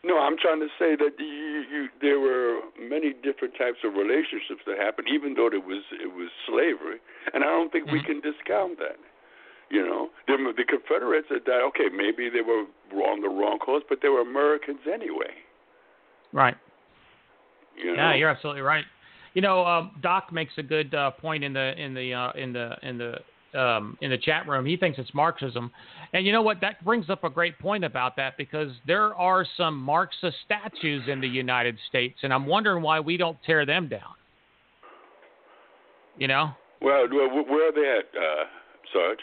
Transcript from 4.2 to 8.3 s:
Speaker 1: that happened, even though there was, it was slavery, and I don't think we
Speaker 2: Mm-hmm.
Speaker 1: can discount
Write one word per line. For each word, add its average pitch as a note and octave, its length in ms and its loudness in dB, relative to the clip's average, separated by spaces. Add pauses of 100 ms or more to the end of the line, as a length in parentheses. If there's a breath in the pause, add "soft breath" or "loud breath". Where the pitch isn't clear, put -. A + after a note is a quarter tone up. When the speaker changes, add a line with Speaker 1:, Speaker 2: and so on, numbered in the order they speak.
Speaker 1:
that G2 100 -4
happened, G#2 340 -2
even C#3+ 220 -2
though A#2 160 4
there G2+ 100 0
was, F#2+ 220 -6 (120)
it F2+ 200 -10
was F2 160 -10 (160)
slavery, A2+ 540 0 (340 loud breath)
and C3+ 100 0
I D3 40 2
don't E3 240 2
think D#3 200 -2
we D#3 100 2
Speaker 2:
Mm-hmm. D3 200 -4
Speaker 1:
can - 0 -
discount F3+ 560 -2